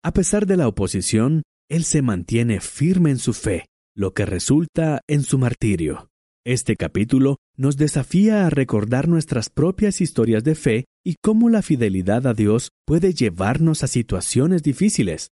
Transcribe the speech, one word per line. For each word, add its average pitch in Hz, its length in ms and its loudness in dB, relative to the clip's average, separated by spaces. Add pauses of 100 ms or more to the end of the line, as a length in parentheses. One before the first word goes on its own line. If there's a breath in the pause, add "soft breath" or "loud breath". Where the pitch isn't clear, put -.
A 165 100 -2
pesar 208 340 0
de 185 100 2
la 160 100 2
oposición, 110 760 0 (260)
él 160 160 -2
se 156 160 0
mantiene 113 600 0
firme 170 500 0
en 131 80 0
su 123 160 -2
fe, 98 320 -6 (280)
lo 98 200 -4
que 104 100 -2
resulta 147 840 0
en 147 160 0
su 139 140 -2
martirio. 101 720 -2 (380)
Este 120 300 -2
capítulo 131 600 0 (220)
nos 135 180 0
desafía 180 720 2
a 160 40 2
recordar 127 580 0
nuestras 156 420 -2
propias 190 500 0
historias 113 420 0
de 151 120 0
fe 123 300 0 (200)
y 175 180 -4
cómo 226 280 4
la 220 100 4
fidelidad 110 680 0
a 123 60 2
Dios 107 380 0 (160)
puede 175 260 2
llevarnos 127 680 0
a 135 60 -2
situaciones 127 760 0
difíciles 135 720 -2